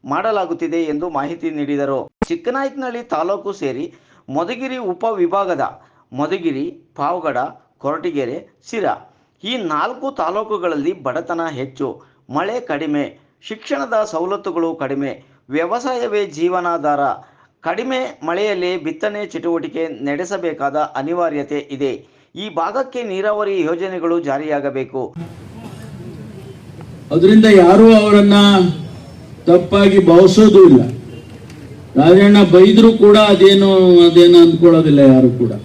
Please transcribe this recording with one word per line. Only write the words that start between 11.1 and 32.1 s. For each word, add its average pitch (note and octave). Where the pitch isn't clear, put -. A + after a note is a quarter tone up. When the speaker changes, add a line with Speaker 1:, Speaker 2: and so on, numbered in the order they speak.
Speaker 1:
ಹೆಚ್ಚು, C3
ಮಳೆ G3
ಕಡಿಮೆ, D3
ಶಿಕ್ಷಣದ A3+
ಸವಲತ್ತುಗಳು F3
ಕಡಿಮೆ, C#3
ವ್ಯವಸಾಯವೇ G#3
ಜೀವನಾಧಾರ, E3
ಕಡಿಮೆ B3+
ಮಳೆಯಲ್ಲಿ F3+
ಬಿತ್ತನೆ G#3
ಚಟುವಟಿಕೆ D#3+
ನಡೆಸಬೇಕಾದ D3+
ಅನಿವಾರ್ಯತೆ D3
ಇದೆ. C3
ಈ G3+
ಭಾಗಕ್ಕೆ A#3+
ನೀರಾವರಿ G3+
ಯೋಜನೆಗಳು E3+
ಜಾರಿಯಾಗಬೇಕು. C#3
Speaker 2:
ಅದರಿಂದ G3+
ಯಾರೂ G#3
ಅವರನ್ನ G#3
ತಪ್ಪಾಗಿ G3
ಭಾವಿಸೋದು F#3
ಇಲ್ಲ. B2
ರಾಜಣ್ಣ G3+